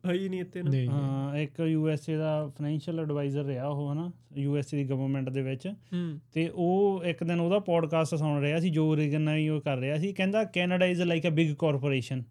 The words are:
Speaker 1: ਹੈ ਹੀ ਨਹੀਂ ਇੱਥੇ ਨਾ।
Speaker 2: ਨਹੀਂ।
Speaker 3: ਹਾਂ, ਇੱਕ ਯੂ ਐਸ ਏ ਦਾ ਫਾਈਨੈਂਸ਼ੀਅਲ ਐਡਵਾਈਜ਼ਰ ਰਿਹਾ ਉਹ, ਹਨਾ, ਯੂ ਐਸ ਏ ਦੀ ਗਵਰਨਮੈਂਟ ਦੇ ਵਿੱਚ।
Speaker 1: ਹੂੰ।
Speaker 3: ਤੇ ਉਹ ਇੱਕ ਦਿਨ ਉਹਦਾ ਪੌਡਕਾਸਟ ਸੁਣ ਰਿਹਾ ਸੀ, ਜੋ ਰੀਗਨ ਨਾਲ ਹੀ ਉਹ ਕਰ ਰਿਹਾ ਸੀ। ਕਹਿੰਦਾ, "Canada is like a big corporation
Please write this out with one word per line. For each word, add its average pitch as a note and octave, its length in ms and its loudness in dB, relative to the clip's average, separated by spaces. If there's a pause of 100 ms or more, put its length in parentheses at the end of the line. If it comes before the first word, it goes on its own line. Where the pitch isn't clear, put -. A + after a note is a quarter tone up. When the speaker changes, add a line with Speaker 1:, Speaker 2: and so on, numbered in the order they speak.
Speaker 1:
ਹੈ F3 60 0
ਹੀ F#3+ 160 -2
ਨਹੀਂ F#3 120 -4
ਇੱਥੇ F3+ 220 -10
ਨਾ। D3 80 0
Speaker 2:
ਨਹੀਂ। B2+ 180 0
Speaker 3:
ਹਾਂ, C#3 480 -2
ਇੱਕ D3+ 240 -4
ਯੂ D#3 280 2
ਐਸ D#3 200 -2
ਏ D#3 80 -2
ਦਾ D3+ 420 -2
ਫਾਈਨੈਂਸ਼ੀਅਲ D#3 420 -4
ਐਡਵਾਈਜ਼ਰ C#3+ 440 -2
ਰਿਹਾ C3+ 220 -4
ਉਹ, C#3+ 260 -4
ਹਨਾ, E3+ 200 -4 (240)
ਯੂ C#3+ 200 0
ਐਸ C#3+ 180 -2
ਏ - 20 -2
ਦੀ C3+ 140 -2
ਗਵਰਨਮੈਂਟ C3+ 400 -2
ਦੇ C3+ 120 -2
ਵਿੱਚ। C3 240 -4
Speaker 1:
ਹੂੰ। F3 540 -6 (120)
Speaker 3:
ਤੇ E3 220 0
ਉਹ F#3 500 2
ਇੱਕ E3+ 200 -2
ਦਿਨ E3+ 160 0
ਉਹਦਾ F3 180 2
ਪੌਡਕਾਸਟ E3 560 2
ਸੁਣ D3 260 0
ਰਿਹਾ D3+ 200 2
ਸੀ, F3+ 100 2
ਜੋ D#3 260 4
ਰੀਗਨ D3+ 240 2
ਨਾਲ D3+ 160 2
ਹੀ D#3 120 2
ਉਹ D#3 120 0
ਕਰ C#3+ 160 -2
ਰਿਹਾ C#3 220 -2
ਸੀ। F#3+ 140 -2
ਕਹਿੰਦਾ, G3 300 2
"Canada F3+ 540 2
is F3+ 80 2
like E3+ 280 2
a D3+ 40 2
big D#3+ 140 4
corporation C#3 800 0